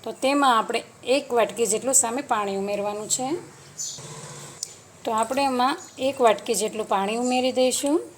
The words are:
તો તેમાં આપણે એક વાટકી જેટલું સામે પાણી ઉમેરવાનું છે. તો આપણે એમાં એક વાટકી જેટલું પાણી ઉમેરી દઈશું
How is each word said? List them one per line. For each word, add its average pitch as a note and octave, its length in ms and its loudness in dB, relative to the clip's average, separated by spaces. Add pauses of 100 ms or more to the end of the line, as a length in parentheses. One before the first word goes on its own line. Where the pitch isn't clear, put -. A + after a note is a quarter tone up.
તો - 60 -8 (140)
તેમાં C4+ 340 4
આપણે A3 220 0 (360)
એક C#4 100 0 (120)
વાટકી A3 340 2
જેટલું A3 300 0
સામે A#3 280 -2
પાણી G3+ 320 0
ઉમેરવાનું G3+ 540 -4
છે. B3+ 120 -4 (1800)
તો C4 100 -2
આપણે A3+ 380 0
એમાં B3+ 300 0 (260)
એક C4+ 180 -2
વાટકી A3 360 4
જેટલું G#3+ 320 -4
પાણી G3+ 300 0
ઉમેરી B3+ 340 2
દઈશું C4+ 400 2 (200)